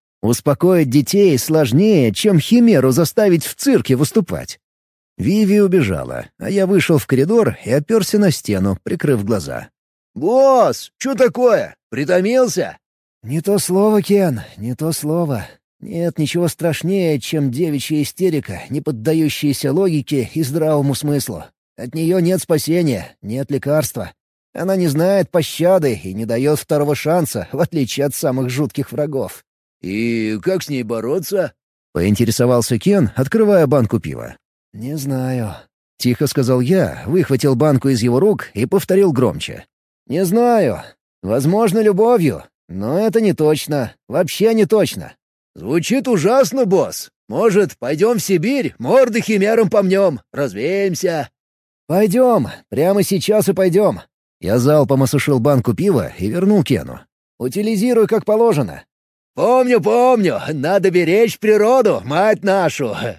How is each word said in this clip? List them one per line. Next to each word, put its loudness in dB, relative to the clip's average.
Успокоить 0
детей 2
сложнее, 2
чем 2
химеру 4
заставить 2
в -10
цирке 0
выступать". -2
Виви 2
убежала, 0
а -6
я 0
вышел 2
в -6
коридор 2
и -6
оперся 0
на 4
стену, -2
прикрыв -2
глаза. -4
"Босс, 2
чё -4
такое? 0
Притомился?" 0
"Не -6
то 0
слово, 2
Кен, 0
не -6
то -4
слово. -4
Нет -6
ничего -2
страшнее, -2
чем -2
девичья -2
истерика, -4
не -6
поддающаяся -2
логике -2
и -4
здравому 0
смыслу. -4
От -14
неё 0
нет 0
спасения, -2
нет -8
лекарства. -4
Она -2
не 0
знает 0
пощады 0
и -10
не -8
даёт 0
второго -2
шанса, -2
в -4
отличие -2
от -4
самых -2
жутких -4
врагов". -6
"И -4
как -2
с -12
ней -6
бороться?" — -4
поинтересовался 0
Кен, 2
открывая 2
банку 2
пива. -12
"Не -10
знаю", — -6
тихо 0
сказал 0
я, 0
выхватил 0
банку 2
из 0
его 2
рук 0
и -2
повторил 2
громче. -2
"Не -4
знаю. 0
Возможно, 0
любовью. 2
Но -4
это 0
не 2
точно. -2
Вообще 0
не 2
точно". -2
"Звучит -2
ужасно, 2
босс. -2
Может, 0
пойдём 0
в -4
Сибирь, -2
морды 2
химерам 0
помнём, 0
развеемся?" -4
"Пойдём! 2
Прямо 2
сейчас 0
и 4
пойдём". 2
Я 0
залпом 4
осушил 0
банку 2
пива 0
и -4
вернул 2
Кену. -4
"Утилизируй 0
как -2
положено". 0
"Помню, 2
помню! 2
Надо 0
беречь 2
природу, 2
мать 0
нашу". -2